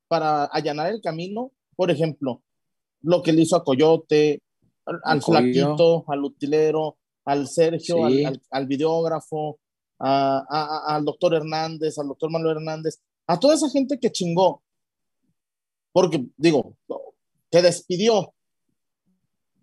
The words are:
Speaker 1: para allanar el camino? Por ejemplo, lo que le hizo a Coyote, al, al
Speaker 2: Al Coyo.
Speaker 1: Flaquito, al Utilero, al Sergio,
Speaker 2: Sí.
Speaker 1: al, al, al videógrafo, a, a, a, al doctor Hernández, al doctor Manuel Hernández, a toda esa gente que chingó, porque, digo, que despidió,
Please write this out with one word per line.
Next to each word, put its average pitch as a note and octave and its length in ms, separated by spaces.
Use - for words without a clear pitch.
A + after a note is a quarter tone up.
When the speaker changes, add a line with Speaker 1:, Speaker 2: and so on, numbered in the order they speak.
Speaker 1:
para D3+ 380
allanar D#3 440
el A3+ 120
camino? F#3 500
Por F3+ 140
ejemplo, C#3+ 520
lo E3+ 200
que E3 100
le D#3+ 100
hizo D#3+ 140
a E3 60
Coyote, D3+ 800
al, E3 100
al - 60
Speaker 2:
Al C3 40
Coyo. E3 160
Speaker 1:
Flaquito, D3 720
al C#3+ 160
Utilero, D#3 760
al C#3+ 240
Sergio, E3 600
Speaker 2:
Sí. C3+ 160
Speaker 1:
al, C#3 100
al, - 160
al C3+ 160
videógrafo, D#3 920
a, C3+ 400
a, D3+ 540
a, D3+ 40
al D3+ 80
doctor E3 300
Hernández, D#3 640
al C#3+ 100
doctor D#3 220
Manuel D#3+ 260
Hernández, D#3 420
a F3 100
toda C#4+ 160
esa D#4 160
gente C#4 280
que A#3 140
chingó, F3 500
porque, E3 340
digo, D3 400
que F3 120
despidió, F3+ 720